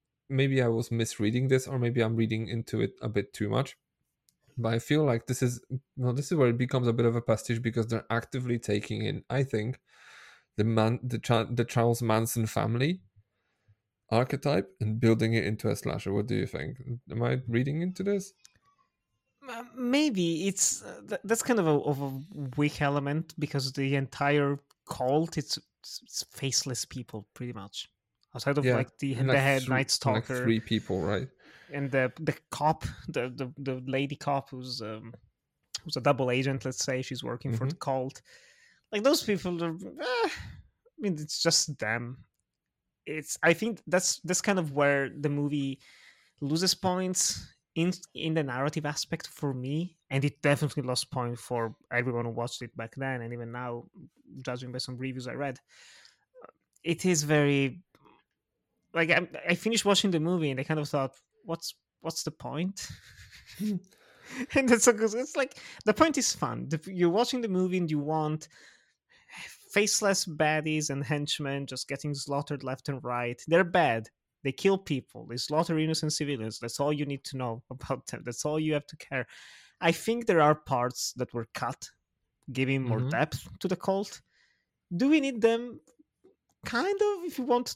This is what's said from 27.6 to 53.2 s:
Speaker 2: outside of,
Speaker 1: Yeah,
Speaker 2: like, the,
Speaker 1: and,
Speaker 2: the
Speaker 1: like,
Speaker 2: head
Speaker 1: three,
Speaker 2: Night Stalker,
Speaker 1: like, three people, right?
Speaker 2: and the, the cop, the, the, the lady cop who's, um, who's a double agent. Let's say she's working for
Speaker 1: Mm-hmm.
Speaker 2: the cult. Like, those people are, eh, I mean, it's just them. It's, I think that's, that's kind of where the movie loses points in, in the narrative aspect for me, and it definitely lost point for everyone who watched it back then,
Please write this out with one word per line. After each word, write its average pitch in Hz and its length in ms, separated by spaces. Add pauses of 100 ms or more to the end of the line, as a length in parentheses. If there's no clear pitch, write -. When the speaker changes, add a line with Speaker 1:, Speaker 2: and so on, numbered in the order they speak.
Speaker 2:
outside 139 240
of, 139 60
Speaker 1:
Yeah, 127 100
Speaker 2:
like, - 240
the, 135 160
Speaker 1:
and, 131 140
Speaker 2:
the 131 60
Speaker 1:
like, 135 80
Speaker 2:
head 135 200
Speaker 1:
three, 131 140
Speaker 2:
Night 135 160
Stalker, 127 420
Speaker 1:
like, 123 80
three 113 160
people, 101 440
right? 101 260 (420)
Speaker 2:
and 139 200
the, 127 200 (100)
the 156 140 (160)
cop, 156 340 (240)
the, 127 200
the, 127 300
the 131 280
lady 135 300
cop 139 340
who's, 127 300
um, 110 320 (720)
who's 156 140
a - 20
double 127 300
agent. 131 340
Let's 131 180
say 131 200
she's 127 200
working 117 300
for 113 120
Speaker 1:
Mm-hmm. 135 40
Speaker 2:
the 160 80
cult. 131 460 (680)
Like, 208 120
those 285 200
people 180 400
are, 170 120
eh, 339 560
I - 0 (680)
mean, 196 200
it's 151 240
just 160 360
them. 120 460 (800)
It's, 151 380
I 165 100
think 208 340
that's, 180 340
that's 180 200
kind 202 180
of 156 140
where 143 380
the 147 180
movie 143 500 (600)
loses 160 340
points 185 800 (220)
in, 175 180 (220)
in 160 180
the 160 100
narrative 143 440
aspect - 400
for - 260
me, 139 460 (100)
and 135 160
it 143 160
definitely 143 440
lost 127 260
point 120 280
for 117 360 (180)
everyone 120 320
who 117 60
watched 117 320
it 117 160
back 113 180
then, 135 240